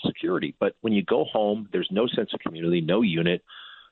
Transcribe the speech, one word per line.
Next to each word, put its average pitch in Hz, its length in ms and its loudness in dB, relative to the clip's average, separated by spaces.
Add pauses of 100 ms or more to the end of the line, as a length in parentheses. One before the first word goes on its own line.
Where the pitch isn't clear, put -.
security, 160 560 -2
but 98 180 0
when 113 140 0
you 101 100 4
go 117 220 2
home, 107 480 0
there's 87 180 -2
no 107 160 2
sense 117 260 -2
of - 60 -8
community, 85 400 0
no 85 220 2
unit. 87 420 2 (480)